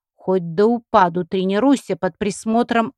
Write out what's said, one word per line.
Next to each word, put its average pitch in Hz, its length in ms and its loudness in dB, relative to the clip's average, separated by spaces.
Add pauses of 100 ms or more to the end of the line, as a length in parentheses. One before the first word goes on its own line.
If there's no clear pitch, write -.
(140)
Хоть 175 400 -2
до 208 120 2
упаду 185 600 0
тренируйся 202 680 0
под 185 200 -4
присмотром 226 800 -2